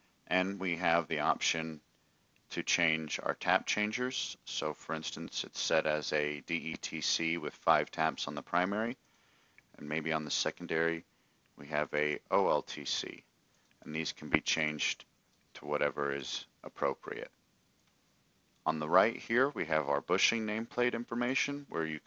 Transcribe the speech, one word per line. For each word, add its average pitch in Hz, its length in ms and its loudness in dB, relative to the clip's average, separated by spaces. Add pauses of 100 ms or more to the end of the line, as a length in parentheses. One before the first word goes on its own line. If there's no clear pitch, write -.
(280)
And 92 320 2
we 90 160 0
have 82 320 4
the 76 140 0
option 80 600 0 (720)
to 85 100 -2
change 80 640 0
our 76 100 0
tap - 320 2
changers. 120 800 -2
So 78 280 -2
for - 200 -8
instance, 80 500 -6
it's - 160 -8
set 80 280 2
as 76 260 0
a 73 320 0
D 85 80 -2
E 80 260 -2
T 80 220 -6
C 82 360 0
with 76 180 -4
five 78 340 4
taps 78 380 -2
on 76 80 -6
the 71 80 -6
primary, 101 520 0 (840)
and 73 120 -10
maybe 78 240 0
on 78 100 0
the 76 80 -6
secondary 82 720 0 (540)
we 73 100 -14
have 76 260 -2
a 76 260 0 (100)
O 95 180 4
L 76 140 4
T - 240 -10
C, - 380 -6 (600)
and 78 120 -6
these 80 160 -2
can 76 180 -10
be 78 120 4
changed - 640 -2 (520)
to - 100 -14
whatever 71 500 0
is - 300 -6 (180)
appropriate. - 680 -4 (1400)
On 80 120 0
the 78 100 -2
right 98 280 6
here 127 320 2
we 98 160 -4
have 78 240 2
our 71 120 2
bushing 110 440 2
nameplate 117 480 0
information 127 760 -2
where 82 160 0
you 78 220 -4